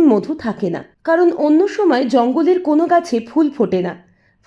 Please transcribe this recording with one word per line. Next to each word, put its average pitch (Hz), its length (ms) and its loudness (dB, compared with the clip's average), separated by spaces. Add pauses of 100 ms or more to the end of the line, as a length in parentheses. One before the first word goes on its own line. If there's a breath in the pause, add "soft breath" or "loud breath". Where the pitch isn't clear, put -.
মধু 240 300 2
থাকে 214 340 -6
না, 165 120 -6 (220)
কারণ 339 240 2 (100)
অন্য 302 300 2
সময় 330 380 0
জঙ্গলের 262 560 0
কোনো 311 240 0
গাছে 339 400 0
ফুল 320 260 0
ফোটে 190 300 -2
না। 175 120 -6 (540)